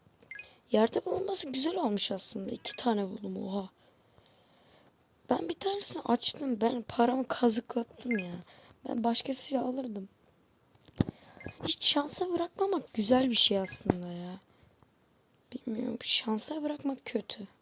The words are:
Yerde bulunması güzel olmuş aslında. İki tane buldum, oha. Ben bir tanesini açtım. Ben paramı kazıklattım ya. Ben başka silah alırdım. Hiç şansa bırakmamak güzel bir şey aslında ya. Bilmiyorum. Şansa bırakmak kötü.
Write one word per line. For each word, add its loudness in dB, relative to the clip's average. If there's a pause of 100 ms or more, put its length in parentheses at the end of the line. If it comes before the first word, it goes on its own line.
(720)
Yerde 4
bulunması 0
güzel -2
olmuş 2
aslında. -6
İki -8
tane 2
buldum, -6
oha. -4 (1600)
Ben 0
bir -4
tanesini -2
açtım. 0
Ben 0
paramı 2
kazıklattım 0
ya. -6 (540)
Ben 0
başka 0
silah 0
alırdım. -4 (1600)
Hiç -2
şansa 2
bırakmamak 0
güzel 4
bir 2
şey 6
aslında 0
ya. -10 (1120)
Bilmiyorum. -6
Şansa -2
bırakmak -4
kötü. -8 (160)